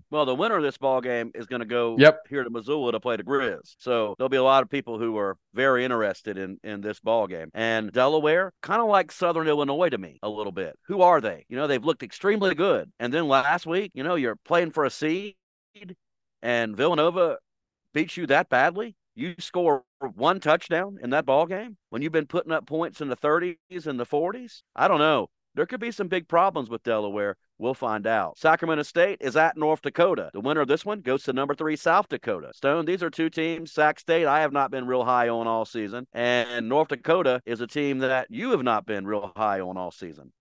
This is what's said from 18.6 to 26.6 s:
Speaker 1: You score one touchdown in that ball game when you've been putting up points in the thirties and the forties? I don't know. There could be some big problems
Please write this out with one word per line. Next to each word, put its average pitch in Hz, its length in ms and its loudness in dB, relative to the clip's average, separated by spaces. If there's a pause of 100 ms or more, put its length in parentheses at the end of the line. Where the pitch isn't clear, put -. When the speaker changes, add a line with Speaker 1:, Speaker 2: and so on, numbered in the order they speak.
Speaker 1:
You 160 240 -8
score 165 460 0 (280)
one 151 260 0
touchdown 175 600 0
in 123 80 -8
that 135 160 0
ball 139 220 2
game 208 300 -10 (120)
when 120 140 -6
you've 156 80 -4
been 151 160 0
putting 165 240 -4
up 151 160 -4
points 156 340 -6
in 147 60 -6
the 127 80 -4
thirties 170 720 -2
and 135 120 -6
the 120 60 -6
forties? 202 560 -4 (140)
I 139 120 4
don't 180 120 4
know. 147 320 2 (240)
There 151 100 0
could 240 140 -8
be 233 100 -6
some 202 180 -4
big 175 200 -4
problems 165 420 2